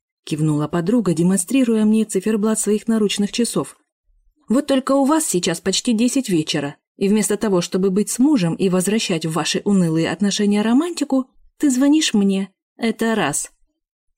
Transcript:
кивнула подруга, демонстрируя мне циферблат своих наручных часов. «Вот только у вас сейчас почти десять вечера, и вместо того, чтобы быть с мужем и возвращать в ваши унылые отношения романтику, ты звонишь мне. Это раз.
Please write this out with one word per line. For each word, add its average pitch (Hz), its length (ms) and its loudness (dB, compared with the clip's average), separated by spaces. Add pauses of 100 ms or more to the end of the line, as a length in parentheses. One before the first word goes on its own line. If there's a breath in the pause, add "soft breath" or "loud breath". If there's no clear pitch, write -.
(240)
кивнула 151 440 -2
подруга, 175 460 0
демонстрируя 214 720 2
мне 220 180 2
циферблат 214 560 -2
своих 202 260 -2
наручных 208 460 0
часов. - 460 -4 (720)
«Вот 277 180 0
только 262 260 0
у 277 140 2
вас 311 180 2
сейчас 180 380 -4
почти 196 320 -2
десять 247 340 0
вечера, 156 480 -2 (200)
и 196 120 -2
вместо 208 280 2
того, 196 240 0
чтобы 185 300 -2
быть 202 200 0
с - 80 -4
мужем 240 360 2
и 196 140 0
возвращать 185 580 -2
в 160 60 -4
ваши 165 320 -4
унылые 165 460 2
отношения 202 520 0
романтику, 269 680 0 (280)
ты 302 120 2
звонишь 285 440 2
мне. 196 360 0 (260)
Это 226 380 -2
раз. 156 360 -4 (680)